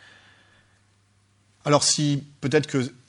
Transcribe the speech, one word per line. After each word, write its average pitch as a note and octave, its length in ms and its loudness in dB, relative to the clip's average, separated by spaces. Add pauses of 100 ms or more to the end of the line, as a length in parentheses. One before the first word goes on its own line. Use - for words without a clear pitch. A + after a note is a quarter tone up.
(1700)
Alors D3 180 4
si C#3+ 400 0 (160)
peut-être C#3+ 260 0
que C3 280 -4 (160)